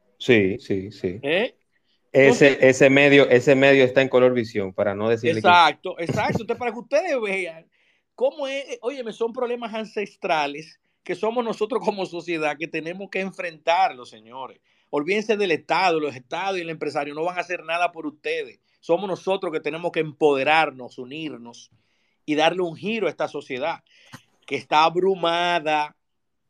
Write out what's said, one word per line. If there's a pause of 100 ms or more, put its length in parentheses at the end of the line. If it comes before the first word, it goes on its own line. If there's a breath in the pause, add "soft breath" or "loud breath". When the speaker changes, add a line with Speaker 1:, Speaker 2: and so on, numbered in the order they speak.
(180)
Speaker 1:
Sí,
sí,
sí.
Speaker 2:
¿Eh? (580)
Speaker 1:
Ese,
Speaker 2:
Entonces
Speaker 1:
ese
medio,
ese
medio
está
en
color
visión,
para
no
decirle
que
Speaker 2:
Exacto,
exacto.
Entonces,
para
que
ustedes
vean (500)
cómo
es,
eh,
óyeme,
son
problemas
ancestrales (240)
que
somos
nosotros
como
sociedad
que
tenemos
que
enfrentarlos,
señores. (300)
Olvídense
del
Estado,
los
estados
y
el
empresario
no
van
a
hacer
nada
por
ustedes. (220)
Somos
nosotros
que
tenemos
que
empoderarnos,
unirnos (560)
y
darle
un
giro
a
esta
sociedad (640 soft breath)
que
está
abrumada (540)